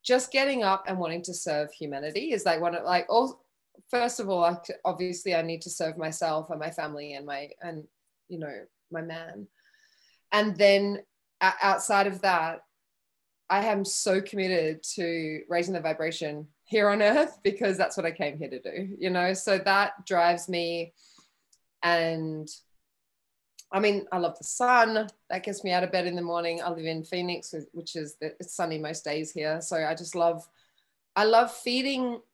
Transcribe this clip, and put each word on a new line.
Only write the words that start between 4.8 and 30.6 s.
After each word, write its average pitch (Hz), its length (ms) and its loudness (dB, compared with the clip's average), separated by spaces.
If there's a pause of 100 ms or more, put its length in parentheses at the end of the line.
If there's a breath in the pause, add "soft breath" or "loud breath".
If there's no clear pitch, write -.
obviously 180 520 -2
I 165 60 2
need 165 200 -6
to 180 80 -14
serve 160 280 -6
myself 160 520 -4
and 160 100 -8
my 156 120 -6
family 147 420 -8
and 139 120 -12
my, 143 240 -8 (120)
and, 160 260 -12 (400)
you 175 120 -10
know, 139 260 -10 (260)
my 165 100 -8
man. 165 460 -12 (840 soft breath)
And 208 260 4
then 202 460 6 (380)
o-, 190 200 6
outside 196 460 4
of 185 140 -4
that, 165 420 2 (840)
I 202 160 2
am 202 200 0
so 196 360 0
committed 185 600 -2 (120)
to 165 520 -4
raising 175 260 0
the 175 60 -2
vibration 156 680 -4 (180)
here 208 240 4
on 202 120 4
earth 277 420 4
because 196 340 2
that's 175 200 0
what 185 80 -4
I 165 60 0
came 151 260 -6
here 147 120 -8
to 131 100 -10
do, 185 400 -8
you 185 100 -2
know? 180 240 2
So 196 240 0
that 196 480 2
drives 170 420 2
me. 170 460 -4 (880 soft breath)
And 160 680 0 (1200)
I 196 80 0
mean, 202 320 2
I 185 60 -2
love 170 200 -2
the - 60 -18
sun. 226 640 4 (220)
That 185 140 -4
gets 202 200 -8
me 190 80 0
out 180 120 4
of 180 80 -2
bed 180 140 2
in 180 100 -2
the 175 60 -4
morning. 170 400 -2
I 165 80 -4
live 165 160 -6
in 160 180 -4
Phoenix, 180 480 -6
wh-, 156 240 -12
which 170 200 -12
is 156 260 -10
the, 156 180 -8
it's - 140 -14
sunny 165 240 -4
most 156 260 -8
days 151 280 -6
here. 156 300 -4
So 165 160 -4
I 160 180 -2
just 165 180 -12
love, 170 340 0 (680)